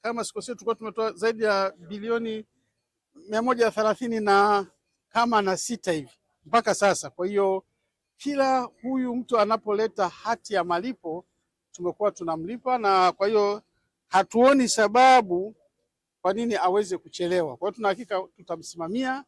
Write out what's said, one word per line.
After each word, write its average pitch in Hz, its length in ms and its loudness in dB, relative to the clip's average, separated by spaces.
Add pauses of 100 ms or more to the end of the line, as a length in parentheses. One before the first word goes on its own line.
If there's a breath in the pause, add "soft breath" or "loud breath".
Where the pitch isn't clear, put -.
Kama 233 220 -6
sikosei, 214 320 -12
tulikuwa 233 200 -4
tumetoa 220 360 -6
zaidi 220 320 -4
ya 196 340 0
bilioni 220 680 -8 (840)
mia 214 120 -2
moja 240 300 0
thelathini 220 480 -2
na 202 480 2 (420)
kama 233 320 2
na 185 160 0
sita - 340 -6
hivi 151 200 -4 (340)
mpaka 220 300 2
sasa. 185 340 0
Kwa 180 180 -6
hiyo 196 360 0 (540)
kila 269 440 0
huyu 247 540 -6
mtu 240 240 -2
anapoleta 208 680 0
hati 220 440 -8
ya 185 100 0
malipo 175 600 -6 (460)
tumekuwa 175 400 -4
tunamlipa, 175 640 -6
na 190 340 4
kwa 196 160 -2
hiyo 208 340 0 (460)
hatuoni 240 600 4
sababu 220 880 4 (640)
kwa 185 120 -2
nini 233 220 -2
aweze 185 420 0
kuchelewa. 170 600 -4
Kwa 190 120 -4
hiyo 190 60 -12
tuna 220 120 -2
hakika 196 340 -4
tutamsimamia 185 1080 -8